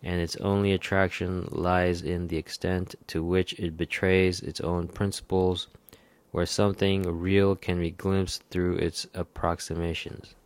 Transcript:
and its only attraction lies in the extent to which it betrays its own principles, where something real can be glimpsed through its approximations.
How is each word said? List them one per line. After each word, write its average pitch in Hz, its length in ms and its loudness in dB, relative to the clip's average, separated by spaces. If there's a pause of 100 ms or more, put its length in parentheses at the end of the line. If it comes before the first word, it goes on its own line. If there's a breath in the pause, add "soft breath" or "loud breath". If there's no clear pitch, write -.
and 87 180 -2
its 85 160 -2
only 101 360 2
attraction 92 760 0
lies 90 520 2
in 87 260 -2
the 80 80 -2
extent 90 580 -4 (120)
to - 180 -4
which 90 300 2
it 82 240 -6
betrays 92 640 2
its - 200 -8
own 85 280 -2
principles, 92 800 0 (640 loud breath)
where 87 120 0
something 98 760 2
real 98 360 4
can 87 240 -2
be 85 100 0
glimpsed 95 600 -2
through 90 260 0
its - 380 -2
approximations. 85 1200 -4 (120)